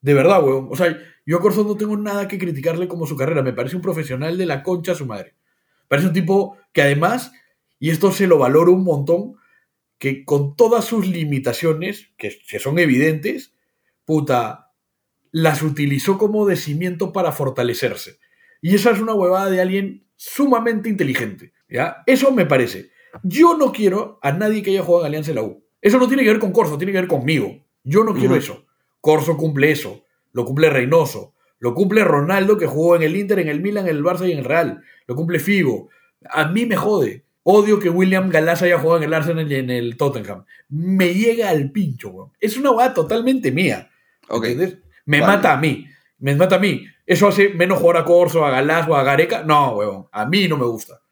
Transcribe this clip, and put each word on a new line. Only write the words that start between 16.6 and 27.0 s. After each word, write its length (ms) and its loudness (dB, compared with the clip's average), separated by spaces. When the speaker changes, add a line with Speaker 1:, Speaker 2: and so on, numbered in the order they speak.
Speaker 1:
para 200 -2
fortalecerse. 840 -6
Y 140 0
esa 160 4
es 100 0
una 140 -4
huevada 360 0
de 100 0
alguien 460 -4
sumamente 720 -2
inteligente, 640 -4
¿ya? 380 -4
Eso 260 4
me 140 2
parece. 440 -2
Yo 340 4
no 160 2
quiero 500 -2
a 100 -2
nadie 300 -2
que 80 -4
haya 120 0
jugado 220 2
en 40 -4
Alianza 220 -6
de 60 -4
la 60 -4
U. 220 -12
Eso 180 4
no 100 4
tiene 140 0
que 80 4
ver 80 2
con 140 -2
Corso, 260 0
tiene 140 -6
que 80 0